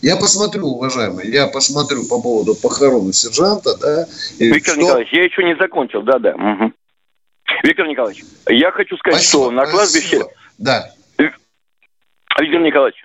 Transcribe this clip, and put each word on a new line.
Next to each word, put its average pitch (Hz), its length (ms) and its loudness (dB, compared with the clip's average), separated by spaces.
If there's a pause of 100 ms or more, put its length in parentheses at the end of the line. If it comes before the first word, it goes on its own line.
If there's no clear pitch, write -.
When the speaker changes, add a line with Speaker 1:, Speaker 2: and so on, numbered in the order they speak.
Speaker 1:
Я 160 140 2
посмотрю, 202 500 -2
уважаемый, 120 640 -4
я 135 160 2
посмотрю 135 580 -2
по 120 160 -2
поводу 110 340 0
похорон 120 600 0
сержанта, 185 640 0
да, 156 280 -2 (320)
и 117 100 4
Speaker 2:
Виктор 156 260 2
Speaker 1:
что 147 80 0
Speaker 2:
Николаевич, 127 320 2
я 170 100 4
еще 185 180 0
не 170 140 0
закончил, 143 460 -2
да-да. 117 340 0
Мгм. 104 380 -2 (880)
Виктор 165 240 0
Николаевич, 120 340 -4 (260)
я 143 220 4
хочу - 280 -4
сказать, 165 240 0
Speaker 1:
Спасибо, 143 220 2
Speaker 2:
что 123 60 0
на 127 160 2
кладбище 165 420 0
Speaker 1:
спасибо. - 220 0 (280)
Да. 127 320 -2 (1500)
Speaker 2:
Виктор 156 220 2
Николаевич, 143 440 2